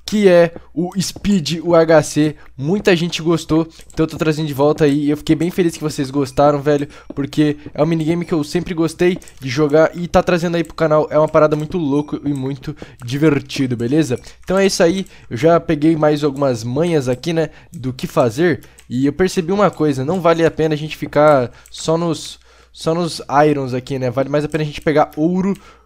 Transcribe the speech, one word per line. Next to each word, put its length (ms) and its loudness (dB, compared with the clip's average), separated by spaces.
que 200 2
é 280 6
o 260 -4
Speed, 640 -2
o 120 2
H 280 6
C. 340 -2
Muita 400 2
gente 240 -4
gostou, 480 0
então 120 -2
eu 20 0
tô 100 -8
trazendo 300 -2
de 80 -6
volta 300 2
aí. 200 2
E 60 0
eu 80 0
fiquei 180 0
bem 140 -2
feliz 260 -2
que 60 -16
vocês 280 -4
gostaram, 520 0
velho, 260 0
porque 440 -2
é 80 0
um 40 2
minigame 380 -2
que 80 -10
eu 100 0
sempre 300 -4
gostei 460 0
de 120 -10
jogar 440 2
e 140 -8
tá 140 4
trazendo 320 -2
aí 100 -2
pro 80 -16
canal. 380 0
É 80 0
uma 100 2
parada 260 4
muito 220 -4
louco 480 -2
e 80 -2
muito 420 -8
divertido, 720 -2
beleza? 420 -2
Então 140 -2
é 80 4
isso 180 2
aí, 220 2
eu 80 -8
já 240 4
peguei 360 0
mais 280 2
algumas 400 -2
manhas 460 -2
aqui, 240 -4
né, 160 -2
do 220 -10
que 140 -10
fazer. 580 0
E 200 -2
eu 80 0
percebi 360 -2
uma 200 2
coisa, 340 -2
não 160 -2
vale 240 4
a 60 4
pena 240 -2
a 20 -2
gente 180 -8
ficar 560 2
só 260 -4
nos, 420 -6
só 240 -4
nos 280 -4
irons 240 -2
aqui, 260 -6
né? 120 -4
Vale 180 -4
mais 160 -2
a 40 -4
pena 140 -4
a 40 -4
gente 160 -10
pegar 340 2
ouro. 400 0